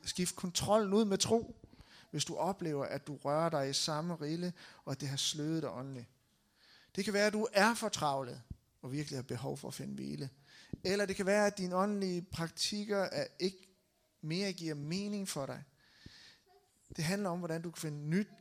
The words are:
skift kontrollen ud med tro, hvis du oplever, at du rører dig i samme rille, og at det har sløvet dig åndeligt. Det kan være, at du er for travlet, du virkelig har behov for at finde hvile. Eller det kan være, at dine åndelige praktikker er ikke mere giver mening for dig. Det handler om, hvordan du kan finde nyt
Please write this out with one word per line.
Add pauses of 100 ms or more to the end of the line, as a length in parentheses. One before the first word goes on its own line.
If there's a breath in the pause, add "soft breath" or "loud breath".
skift
kontrollen
ud
med
tro, (440 loud breath)
hvis
du
oplever,
at
du
rører
dig
i
samme
rille, (320 loud breath)
og
at
det
har
sløvet
dig
åndeligt. (880 soft breath)
Det
kan
være,
at
du
er
for
travlet, (460)
du
virkelig
har
behov
for
at
finde
hvile. (540 loud breath)
Eller
det
kan
være,
at
dine
åndelige
praktikker
er (120)
ikke (540)
mere
giver
mening
for
dig. (1300 loud breath)
Det
handler
om,
hvordan
du
kan
finde
nyt (140)